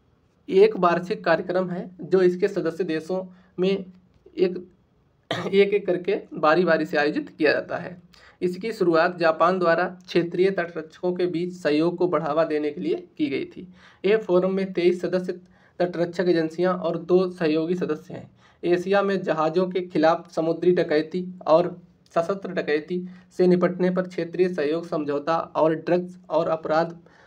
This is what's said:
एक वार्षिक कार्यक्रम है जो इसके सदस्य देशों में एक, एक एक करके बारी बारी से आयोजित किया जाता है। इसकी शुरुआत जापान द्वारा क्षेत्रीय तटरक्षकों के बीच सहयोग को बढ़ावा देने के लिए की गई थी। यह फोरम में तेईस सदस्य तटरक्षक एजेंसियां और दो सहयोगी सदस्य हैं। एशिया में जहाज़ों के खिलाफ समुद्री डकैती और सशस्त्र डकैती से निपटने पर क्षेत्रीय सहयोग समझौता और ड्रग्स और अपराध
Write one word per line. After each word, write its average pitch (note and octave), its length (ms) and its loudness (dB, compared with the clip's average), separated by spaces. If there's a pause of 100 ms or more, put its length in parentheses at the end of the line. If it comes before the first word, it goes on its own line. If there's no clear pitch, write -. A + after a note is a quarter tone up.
(500)
एक G#3 280 6
वार्षिक F3 460 0
कार्यक्रम F3+ 460 0
है F#3 220 -10 (100)
जो F3 200 2
इसके F3+ 260 2
सदस्य E3 360 -2
देशों F3+ 420 -6 (340)
में F#3+ 260 0 (520)
एक, F3+ 320 -2 (840)
एक G3 200 4
एक G3+ 120 0
करके F3+ 360 -2 (120)
बारी D#3+ 320 2
बारी D#3+ 200 2
से D3+ 120 -4
आयोजित D3 320 -2
किया D3 220 0
जाता B2+ 260 -2
है। - 240 -12 (400)
इसकी F#3 300 -4
शुरुआत F3+ 460 2
जापान E3+ 420 2
द्वारा E3+ 260 2
क्षेत्रीय F3+ 680 0
तटरक्षकों F3 600 -6
के F3+ 120 -2
बीच E3+ 280 -4
सहयोग E3 440 0
को F3 100 2
बढ़ावा D#3 360 0
देने D3+ 280 -2
के C#3+ 100 -10
लिए D3+ 260 -4 (100)
की D3+ 120 -2
गई C3 160 -4
थी। - 280 -18 (320)
यह G#3 120 4
फोरम F#3 360 2
में F#3+ 200 -2
तेईस F3 280 2
सदस्य F#3 320 -4 (460)
तटरक्षक F3 480 -2
एजेंसियां F3 500 0
और E3 200 -2
दो F3+ 340 2
सहयोगी D#3+ 440 0
सदस्य E3 380 -6
हैं। - 180 -16 (320)
एशिया F#3 380 2
में G3 200 0
जहाज़ों D#3+ 480 0
के F#3 120 -4
खिलाफ E3 500 0
समुद्री E3 400 2
डकैती E3+ 760 0
और E3 340 2 (340)
सशस्त्र F#3 360 -4
डकैती F3+ 560 -2 (300)
से F#3 100 4
निपटने F3+ 420 2
पर F#3 120 -2
क्षेत्रीय E3+ 480 -2
सहयोग E3+ 380 -2
समझौता D3+ 500 -2
और D#3+ 380 0
ड्रग्स F3+ 440 -2 (100)
और E3 180 0
अपराध D#3+ 500 -2 (300)